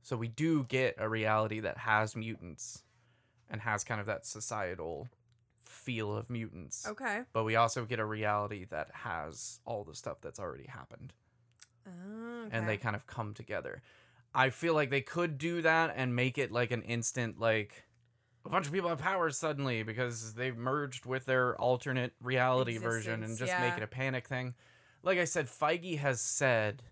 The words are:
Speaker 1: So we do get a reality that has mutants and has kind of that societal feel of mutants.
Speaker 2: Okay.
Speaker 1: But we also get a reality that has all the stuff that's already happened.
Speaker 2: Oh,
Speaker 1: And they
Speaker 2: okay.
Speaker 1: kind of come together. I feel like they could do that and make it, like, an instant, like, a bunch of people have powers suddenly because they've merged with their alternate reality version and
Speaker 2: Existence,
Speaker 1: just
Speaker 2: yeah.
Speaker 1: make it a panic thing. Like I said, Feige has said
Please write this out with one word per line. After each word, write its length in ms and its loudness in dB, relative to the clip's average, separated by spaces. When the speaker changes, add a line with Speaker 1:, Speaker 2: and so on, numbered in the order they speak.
Speaker 1:
So 120 -4
we 140 -2
do 360 2
get 340 2
a 100 0
reality 520 2
that 180 -2
has 360 4
mutants 680 -8
and 120 -6
has 220 0
kind 180 -4
of 60 -6
that 180 -4
societal 840 -6
feel 600 -4
of 140 -6
mutants. 580 -8
Speaker 2:
Okay. 440 -4
Speaker 1:
But 140 2
we 100 4
also 300 4
get 140 -4
a 60 2
reality 600 0
that 280 -6
has 720 -8
all 180 -4
the 120 -14
stuff 260 -8
that's 180 -12
already 280 -8
happened. 460 -16
Speaker 2:
Oh, 640 -12
Speaker 1:
And 160 -2
they 60 0
Speaker 2:
okay. 100 -6
Speaker 1:
kind 120 -2
of 120 -10
come 260 -6
together. 480 -6
I 160 6
feel 240 0
like 160 4
they 120 2
could 360 -2
do 240 -2
that 340 4
and 200 0
make 220 2
it, 140 0
like, 200 2
an 100 -2
instant, 580 -2
like, 460 2
a 40 -8
bunch 180 2
of 60 -4
people 160 2
have 100 0
powers 380 2
suddenly 460 0
because 520 -4
they've 220 -2
merged 480 -2
with 200 -2
their 340 4
alternate 600 2
reality 580 4
version 360 0
and 100 -2
Speaker 2:
Existence, 160 -2
Speaker 1:
just 100 0
Speaker 2:
yeah. 100 4
Speaker 1:
make 80 -2
it 60 -2
a 40 -6
panic 400 -2
thing. 260 -4
Like 140 4
I 80 4
said, 220 2
Feige 500 0
has 240 2
said 720 2